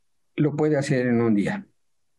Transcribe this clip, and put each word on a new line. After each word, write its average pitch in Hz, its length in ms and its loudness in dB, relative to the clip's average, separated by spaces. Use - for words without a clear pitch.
lo 147 200 0
puede 151 220 0
hacer 131 300 0
en 117 140 2
un 113 120 2
día. 98 320 -2